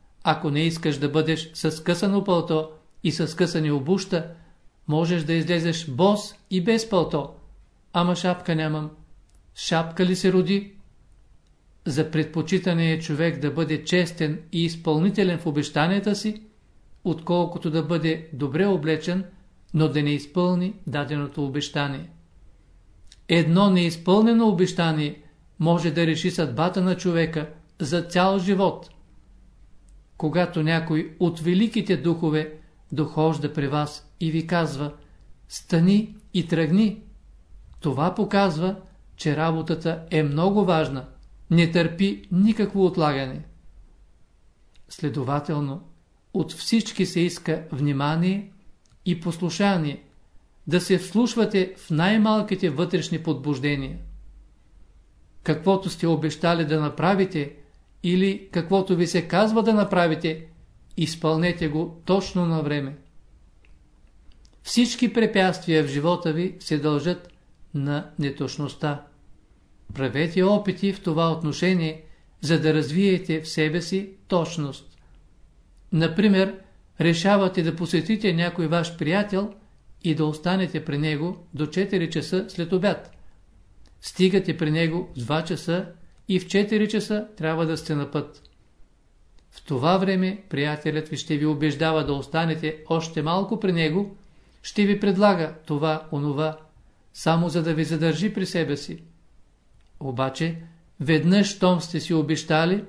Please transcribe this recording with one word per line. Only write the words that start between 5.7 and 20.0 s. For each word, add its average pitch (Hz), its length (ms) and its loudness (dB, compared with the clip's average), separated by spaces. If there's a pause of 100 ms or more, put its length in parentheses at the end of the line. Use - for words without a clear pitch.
бос 190 460 2 (140)
и 185 140 0
без 226 260 0
пълто. 160 440 0 (600)
„Ама 175 220 2
шапка 175 400 -2
нямам.“ 156 340 -2 (680)
Шапка 165 500 0
ли 185 100 2
се 185 180 2
роди? 190 400 0 (1120)
За 156 260 -2
предпочитане 165 800 0
е 160 80 0
човек 156 400 -2
да 143 120 -2
бъде 156 320 -2
честен 165 580 0 (100)
и 170 140 0
изпълнителен 170 760 0
в - 60 -6
обещанията 165 720 0
си, 214 260 -6 (600)
отколкото 175 680 -2
да 156 140 0
бъде 160 500 -2
добре 143 320 0
облечен, 175 600 0 (480)
но 156 140 4
да 147 160 0